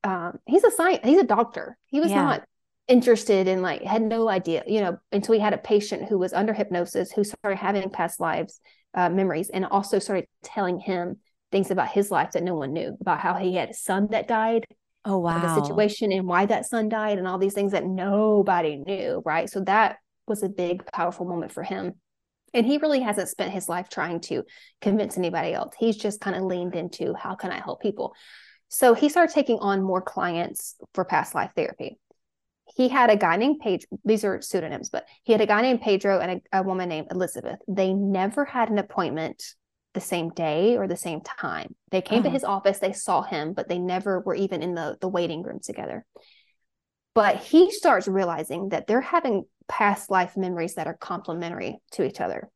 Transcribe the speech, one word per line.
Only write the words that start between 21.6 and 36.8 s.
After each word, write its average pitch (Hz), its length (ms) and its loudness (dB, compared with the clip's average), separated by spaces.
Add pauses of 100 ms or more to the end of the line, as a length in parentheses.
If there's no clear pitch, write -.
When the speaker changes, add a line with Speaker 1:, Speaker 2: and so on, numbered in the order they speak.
Speaker 1:
him. 190 300 -6 (600)
And 220 120 4
he 285 120 2
really 294 240 2
hasn't 208 280 -2
spent 190 240 -6
his 180 160 -6
life 180 200 -6
trying 170 320 -4
to 131 220 -6 (380)
convince 208 360 0
anybody 170 360 -2
else. - 240 -6
He's 226 200 2
just 208 240 -4
kinda 185 220 -4
leaned 180 320 -4
into, 170 380 -4
"How - 220 -8
can 185 160 -8
I - 80 -8
help 175 220 -10
people?" - 340 -4 (540)
So 240 240 6
he 285 160 4
started 330 240 4
taking 262 260 2
on 196 240 0
more 185 180 0
clients - 720 -6 (180)
for 185 120 0
past - 300 -2
life - 200 -2
therapy. - 440 -6 (760)
He 254 140 4
had 247 200 6
a 214 60 8
guy 180 220 2
named 277 240 2
Pedro, 220 260 -2 (160)
these 208 220 2
are 190 160 -2
pseudonyms, - 480 -6
but - 160 -6 (180)
he - 80 0
had 214 100 6
a 208 40 6
guy 226 160 4
named 254 200 2
Pedro 196 380 2
and 180 220 -2 (120)
a, 190 60 2
a 185 40 0
woman 185 260 -2